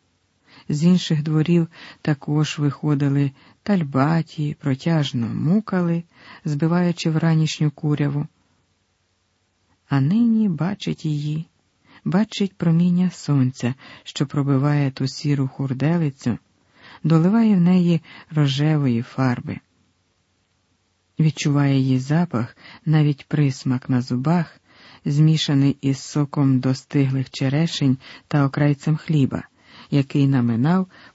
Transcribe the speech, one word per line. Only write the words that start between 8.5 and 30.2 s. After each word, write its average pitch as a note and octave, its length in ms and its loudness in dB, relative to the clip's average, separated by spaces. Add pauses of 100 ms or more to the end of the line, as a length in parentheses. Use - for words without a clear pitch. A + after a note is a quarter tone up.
А C#3 120 0
нині A3 480 2
бачить E3 560 -4
її, D3+ 420 -4 (580)
бачить G3+ 520 -2
проміння F3 540 2
сонця, B2+ 640 -2 (280)
що - 240 -6
пробиває C#3+ 640 0
ту C3+ 180 -6
сіру C#3 400 -2
хурделицю, C3+ 920 -4 (640)
доливає F#3+ 520 4
в F3+ 40 4
неї F3 400 4 (300)
рожевої C#3+ 720 0
фарби. B2 560 -4 (1600)
Відчуває C#3+ 600 2
її C3 200 2
запах, C3+ 580 -2 (280)
навіть D3+ 440 0
присмак C3+ 600 -2
на B2+ 100 2
зубах, C3 600 -4 (440)
змішаний D3 760 2
із C3+ 180 -2
соком C#3 640 0
достиглих C3 720 -2
черешень C#3 680 0 (300)
та D3 160 2
окрайцем D3 520 0
хліба, C#3+ 520 -2 (420)
який C#3 360 0